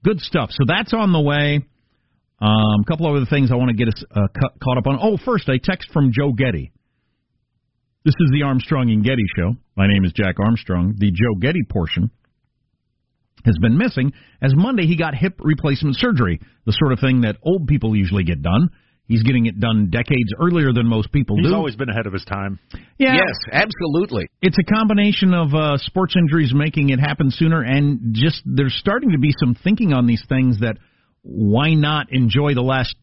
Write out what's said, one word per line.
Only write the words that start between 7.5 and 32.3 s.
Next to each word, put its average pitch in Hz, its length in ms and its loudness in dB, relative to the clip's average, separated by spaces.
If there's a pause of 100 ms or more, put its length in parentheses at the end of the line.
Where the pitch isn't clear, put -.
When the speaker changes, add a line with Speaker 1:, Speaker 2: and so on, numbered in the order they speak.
Speaker 1:
This 151 160 4
is 156 140 4
the 147 100 2
Armstrong 131 460 0
and 107 140 2
Getty 120 220 0 (120)
Show. 92 180 0 (200)
My 98 120 2
name 98 180 4
is 87 80 0
Jack 95 300 -2
Armstrong. 104 540 0
The 101 140 2
Joe 107 280 0
Getty 151 300 0
portion 104 400 -2 (1400)
has 98 140 4
been 113 180 2
missing, 143 340 0 (300)
as 135 140 2
Monday 202 300 2
he 170 100 2
got 156 200 -4
hip 185 240 -2
replacement 143 580 0
surgery, 123 420 0 (260)
the 110 80 0
sort 135 200 2
of 117 60 -2
thing 127 220 2
that 107 220 -2
old 170 240 -2
people 110 280 0
usually 98 280 0
get 80 180 -2
done. 98 280 2 (380)
He's 113 160 2
getting 120 240 2
it 104 120 -6
done 107 300 0
decades 120 500 -2
earlier 165 340 2
than 117 140 0
most 110 240 -2
people 131 260 -2
Speaker 2:
He's 170 100 0
Speaker 1:
do. 180 80 2
Speaker 2:
always 156 200 -4
been 123 140 -6
ahead 107 160 -4
of 95 80 -8
his 95 100 -6
time. 98 360 -8 (380)
Speaker 1:
Yeah. 262 180 0
Speaker 3:
Yes, 185 200 0 (160)
absolutely. 165 760 -2 (140)
Speaker 1:
It's 185 160 2
a 202 160 0
combination 208 600 2
of, 160 200 0
uh, 151 240 0
sports - 380 -4
injuries 156 380 2
making 147 380 0
it 127 80 0
happen 147 320 0
sooner, 160 320 0
and 123 500 0
just 143 320 0
there's 131 300 0
starting 226 360 0
to 156 80 2
be 143 200 2
some 123 160 0
thinking 202 360 0
on 127 140 2
these 117 240 0
things 131 320 0
that 113 160 -4 (460)
why 110 500 0
not 147 380 0
enjoy 131 440 2